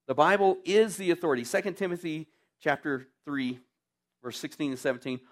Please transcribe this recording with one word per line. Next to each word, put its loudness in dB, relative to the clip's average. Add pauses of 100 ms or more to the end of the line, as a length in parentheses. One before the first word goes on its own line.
The -2
Bible 6
is 4
the 0
authority. 0
Second -4
Timothy -6 (320)
chapter -2 (180)
three, -4 (640)
verse -10
sixteen -4
and -6
seventeen, -4 (120)